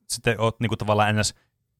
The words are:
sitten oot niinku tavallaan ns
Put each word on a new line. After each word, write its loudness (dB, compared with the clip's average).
sitten -2
oot 0
niinku -2
tavallaan 2
ns 0